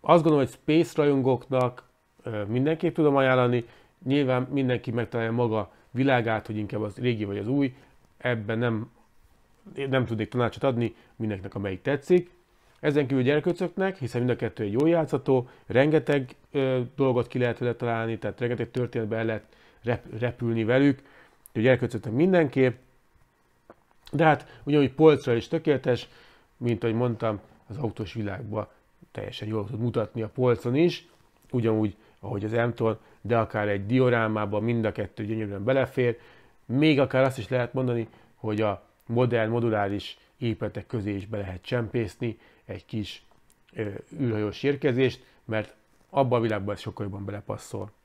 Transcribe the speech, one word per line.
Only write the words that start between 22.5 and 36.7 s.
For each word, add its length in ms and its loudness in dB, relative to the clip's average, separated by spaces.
De 120 2
hát 380 2
ugyanúgy 300 2
polcra 420 6
is 140 -2
tökéletes, 600 0
mint 280 -2
ahogy 120 0
mondtam, 440 -2
az 100 -12
autós 360 -6
világban 560 -6
teljesen 360 -10
jól 180 -4
tud 140 -8
mutatni 420 -2
a 60 -6
polcon 460 0
is, 340 2
ugyanúgy, 440 2
ahogy 240 -6
az 80 -4
M-tól, 480 0
de 180 0
akár 300 0
egy 180 -2
diorámában 760 2
mind 220 0
a 80 0
kettő 320 -8
gyönyörűen 400 -6
belefér. 540 0
Még 360 4